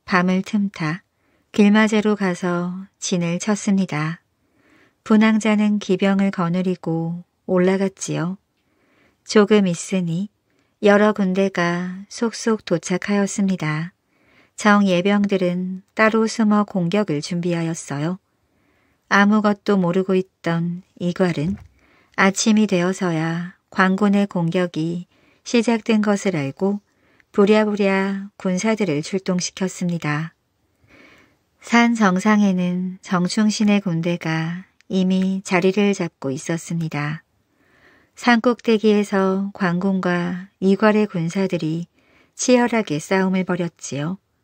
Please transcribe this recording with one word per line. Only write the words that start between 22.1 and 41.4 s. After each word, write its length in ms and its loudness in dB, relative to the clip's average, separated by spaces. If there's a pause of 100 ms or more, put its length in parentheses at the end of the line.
아침이 520 2
되어서야 880 -2 (140)
관군의 580 2
공격이 800 -2 (360)
시작된 580 0
것을 340 0
알고 460 -2 (500)
부랴부랴 1080 2
군사들을 680 -2
출동시켰습니다. 1300 -4 (1300)
산 320 2
정상에는 1080 0
정충신의 800 0
군대가 840 -4 (240)
이미 540 0
자리를 500 2
잡고 380 -6
있었습니다. 920 -6 (920)
산꼭대기에서 1400 2
관군과 920 -2 (120)
이괄의 460 4
군사들이 800 -4 (480)